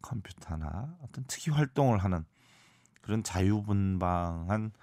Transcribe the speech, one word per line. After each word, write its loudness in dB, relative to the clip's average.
컴퓨터나 -8
어떤 -10
특이 -6
활동을 4
하는 2
그런 -2
자유분방한 0